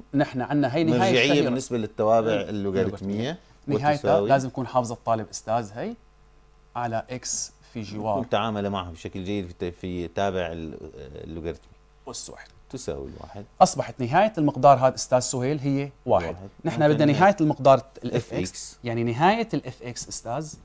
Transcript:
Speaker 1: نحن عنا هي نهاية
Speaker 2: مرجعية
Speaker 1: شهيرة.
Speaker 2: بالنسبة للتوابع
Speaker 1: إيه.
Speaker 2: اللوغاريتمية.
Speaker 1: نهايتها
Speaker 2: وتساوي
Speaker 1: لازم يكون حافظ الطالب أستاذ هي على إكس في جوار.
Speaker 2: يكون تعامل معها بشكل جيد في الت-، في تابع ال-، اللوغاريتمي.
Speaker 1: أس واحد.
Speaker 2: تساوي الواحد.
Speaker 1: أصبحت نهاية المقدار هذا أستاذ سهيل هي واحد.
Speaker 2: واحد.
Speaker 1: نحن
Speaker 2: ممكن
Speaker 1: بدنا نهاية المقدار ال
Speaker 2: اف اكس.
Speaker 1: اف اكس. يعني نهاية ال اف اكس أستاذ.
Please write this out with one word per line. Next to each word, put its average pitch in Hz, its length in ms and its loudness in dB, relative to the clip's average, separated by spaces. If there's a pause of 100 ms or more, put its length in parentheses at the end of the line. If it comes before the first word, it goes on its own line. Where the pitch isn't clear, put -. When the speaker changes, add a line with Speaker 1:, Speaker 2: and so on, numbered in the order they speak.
(140)
Speaker 1:
نحن 139 280 0
عنا 135 340 0
هي 165 80 2
نهاية 123 160 2
Speaker 2:
مرجعية 120 300 4
Speaker 1:
شهيرة. 143 160 4
Speaker 2:
بالنسبة 131 320 -2
للتوابع 110 540 2
Speaker 1:
إيه. 101 180 -2
Speaker 2:
اللوغاريتمية. 101 920 -2 (280)
Speaker 1:
نهايتها 143 260 2
Speaker 2:
وتساوي 107 360 2
Speaker 1:
لازم 135 180 4
يكون 123 200 -6
حافظ 120 240 0
الطالب 113 380 -2
أستاذ 110 440 -4
هي 175 220 -8 (800)
على 117 340 -4
إكس - 420 -8 (220)
في 117 80 -8
جوار. 104 360 -4
Speaker 2:
يكون 95 120 -6
تعامل 104 400 0
معها 92 220 -6
بشكل 90 320 -10
جيد 101 220 -4
في 87 60 -14
الت-، 87 260 -8
في 90 300 -6
تابع 92 440 -2
ال-، 82 260 -10 (460)
اللوغاريتمي. 80 480 -10 (360)
Speaker 1:
أس - 220 -12
واحد. - 180 -18 (220)
Speaker 2:
تساوي 69 400 -8
الواحد. 90 360 -16 (160)
Speaker 1:
أصبحت 139 380 2
نهاية 165 380 2
المقدار 143 400 6
هذا 127 180 4
أستاذ - 240 2
سهيل 131 400 -2
هي 139 320 -2 (140)
واحد. 98 200 4
Speaker 2:
واحد. 87 240 -10 (160)
Speaker 1:
نحن 156 160 -2
Speaker 2:
ممكن 151 120 6
Speaker 1:
بدنا 147 200 4
نهاية 190 280 6
المقدار 135 400 6 (220)
ال 120 120 -4
Speaker 2:
اف 117 180 -4
اكس. - 0 -
Speaker 1:
اف 180 160 -4
اكس. - 340 -16
يعني 117 200 -2
نهاية 180 500 2
ال 147 120 -4
اف - 180 -14
اكس 120 240 -12
أستاذ. 139 460 -8 (120)